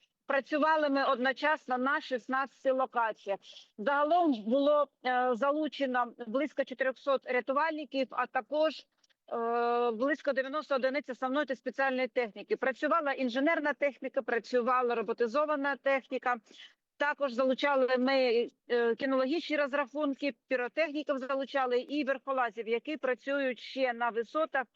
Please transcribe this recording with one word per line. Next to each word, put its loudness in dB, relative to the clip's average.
працювали 2
ми 2
одночасно 0
на 0
шістнадцяти -2
локаціях. -2
Загалом 2
було, 4
е, 2
залучено 0
близько -2
чотирьохсот -2
рятувальників, -2
а -2
також, 0
е, -2
близько -2
дев'яносто -2
одиниць -2
основної -2
та -4
спеціальної -2
техніки. -4
Працювала 0
інженерна 0
техніка, -2
працювала 0
роботизована 0
техніка. -2
Також -2
залучали 2
ми, 2
е, 2
кінологічні 0
розрахунки, -2
піротехніків -2
залучали -2
і -4
верхолазів, -4
які -2
працюють -2
ще -2
на -2
висотах, -2